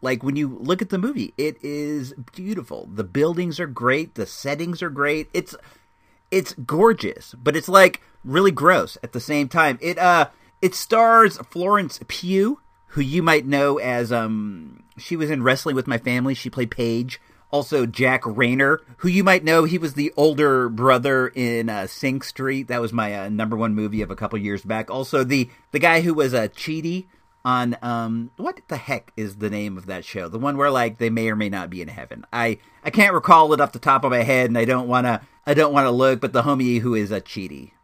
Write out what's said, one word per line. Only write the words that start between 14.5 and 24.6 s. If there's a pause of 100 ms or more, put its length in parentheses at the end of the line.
she
was
in
Wrestling
with
My
Family.
She
played
Paige. (300)
Also,
Jack
Reynor, (180)
who
you
might
know.
He
was
the
older
brother
in,
uh,
Sing
Street.
That
was
my,
uh,
number
one
movie
of
a
couple
years